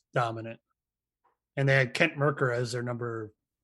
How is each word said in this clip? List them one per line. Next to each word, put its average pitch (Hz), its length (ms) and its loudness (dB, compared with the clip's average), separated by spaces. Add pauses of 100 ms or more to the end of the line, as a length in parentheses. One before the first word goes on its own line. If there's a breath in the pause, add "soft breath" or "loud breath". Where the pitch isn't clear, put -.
(140)
dominant. 113 460 -4 (960)
And 139 120 2
they 135 60 6
had 131 200 4
Kent 160 220 2
Mercker 143 400 2
as 123 140 -2
their 120 140 -4
number 117 480 -6 (320)